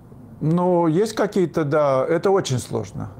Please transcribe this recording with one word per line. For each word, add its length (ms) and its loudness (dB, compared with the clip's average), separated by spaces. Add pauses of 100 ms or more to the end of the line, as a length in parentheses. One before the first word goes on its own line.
(400)
Ну, 460 2
есть 280 0
какие-то, 500 0
да, 420 2
это 240 0
очень 280 0
сложно. 500 -8 (120)